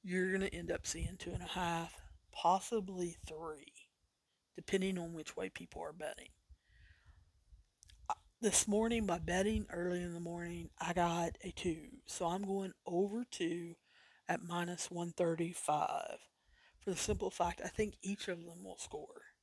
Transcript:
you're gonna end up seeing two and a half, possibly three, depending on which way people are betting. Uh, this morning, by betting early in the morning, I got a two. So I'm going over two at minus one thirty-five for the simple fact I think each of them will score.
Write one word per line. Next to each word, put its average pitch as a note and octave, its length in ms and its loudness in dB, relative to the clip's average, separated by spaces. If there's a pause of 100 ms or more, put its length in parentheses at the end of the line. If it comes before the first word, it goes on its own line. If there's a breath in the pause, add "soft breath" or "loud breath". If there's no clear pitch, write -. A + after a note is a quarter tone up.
you're F#3 260 2
gonna F#3+ 160 2
end F3 240 -4
up - 160 0
seeing E3+ 320 -2
two F3 140 -6
and F#3 100 -4
a F3 40 -6
half, E3+ 540 0 (300)
possibly F#3 840 2 (100)
three, D#3 460 -8 (800)
depending F#3+ 420 2
on E3+ 160 -4
which D#3+ 240 -8
way F#3 140 -2
people - 320 -10
are D#3 100 -6
betting. - 380 -8 (1800 soft breath)
Uh, - 60 0 (260)
this - 260 6
morning, A3 380 4
by F3 140 4
betting G3 520 4
early F3+ 320 0
in F3 120 -4
the E3+ 60 -4
morning, E3+ 500 -6 (100)
I F3+ 140 0
got E3+ 480 2
a F#3 100 -6
two. - 540 -4
So - 200 -2
I'm F#3 160 2
going G3 300 -2 (140)
over G3+ 440 2
two E3+ 460 -2 (500 soft breath)
at - 160 2
minus F3 480 -2
one E3+ 220 -2
thirty-five E3 1040 2 (640 soft breath)
for G3+ 100 -2
the E3+ 60 0
simple F#3 340 0
fact F3 320 0
I E3+ 60 -6
think G#3+ 340 0
each G3 260 -4
of E3+ 160 -6
them F3 200 -14
will F#3 140 -10
score. - 640 -12